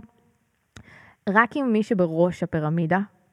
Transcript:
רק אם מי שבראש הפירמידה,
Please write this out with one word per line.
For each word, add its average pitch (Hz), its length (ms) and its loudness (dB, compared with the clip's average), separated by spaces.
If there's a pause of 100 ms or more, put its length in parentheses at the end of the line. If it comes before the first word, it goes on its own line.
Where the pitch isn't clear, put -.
(1300)
רק 226 280 2
אם 269 160 -2
מי 214 100 2
שבראש 175 600 0
הפירמידה, 165 560 -2 (340)